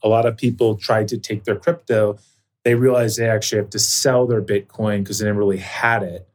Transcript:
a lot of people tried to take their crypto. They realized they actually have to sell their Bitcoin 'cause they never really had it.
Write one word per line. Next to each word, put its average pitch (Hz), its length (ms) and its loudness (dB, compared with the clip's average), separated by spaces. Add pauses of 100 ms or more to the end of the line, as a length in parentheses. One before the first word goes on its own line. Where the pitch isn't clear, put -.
a 107 60 0
lot 113 160 4
of 117 140 -2
people 117 380 0
tried 107 320 0
to 117 100 -6
take - 260 -8
their 104 120 -2
crypto. 107 600 0 (480)
They 120 100 4
realized 120 440 2
they 117 100 0
actually 110 300 0
have 101 120 -2
to 107 80 -6
sell 123 480 2
their 117 160 0
Bitcoin 104 640 -2
'cause 98 140 -6
they 107 80 -2
never 104 120 0
really 98 200 0
had 113 440 -2
it. 90 320 -10